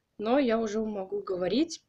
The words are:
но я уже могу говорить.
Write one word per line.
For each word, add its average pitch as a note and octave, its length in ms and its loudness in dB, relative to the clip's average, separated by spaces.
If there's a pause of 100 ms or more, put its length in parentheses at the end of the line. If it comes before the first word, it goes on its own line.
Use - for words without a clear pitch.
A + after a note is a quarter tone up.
(180)
но A3+ 200 2
я A3+ 200 4
уже A3 220 -2
могу G3+ 420 -4
говорить. F#3+ 680 0